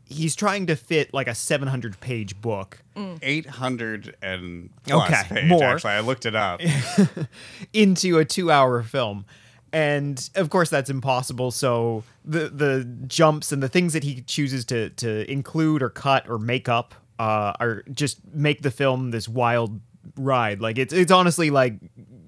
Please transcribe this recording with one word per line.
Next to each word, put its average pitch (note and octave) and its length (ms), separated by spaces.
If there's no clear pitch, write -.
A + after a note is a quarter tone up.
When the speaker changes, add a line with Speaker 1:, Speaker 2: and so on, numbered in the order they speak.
Speaker 1:
he's D#3 300
trying G3 320
to D#3+ 80
fit, D3+ 380
like, C3+ 140
a A#2 80
seven C#3 320
hundred A#2+ 320
page G#2 420
book. G#2 380
Speaker 2:
Mm. F#3 260
Speaker 3:
Eight D3+ 260
hundred A#2+ 760
and F2+ 480
plus C#3 260
Speaker 1:
Okay, A2+ 140
Speaker 3:
page, E3 80
Speaker 1:
more. E3+ 140
Speaker 3:
actually. B2+ 280
I G#2 100
looked B2 240
it A2 100
up. G2 260
Speaker 1:
<laughs> - 560
Into F#3 440
a D#3+ 80
two-hour C#3 580
film. A2 420
And, C#3+ 640
of F3+ 160
course, F3 180
that's C#3 220
impossible, B2+ 580
so A#2 540
the, D#3 260
the C#3 340
jumps D3+ 440
and C#3 120
the C3 60
things F3+ 240
that D#3 100
he C3+ 180
chooses C3 440
to, A2+ 260
to G#2+ 400
include D#3 500
or B2 80
cut C3+ 400
or A#2 80
make A#2+ 320
up, A#2+ 240
uh, G#2+ 420
are A#2 320
just C#3 280
make D3 280
the C#3 100
film C3 400
this A2+ 160
wild A#2 520
ride. A#2+ 460
Like, A2+ 160
it's, C3 160
it's F3+ 180
honestly F3 380
like C3 240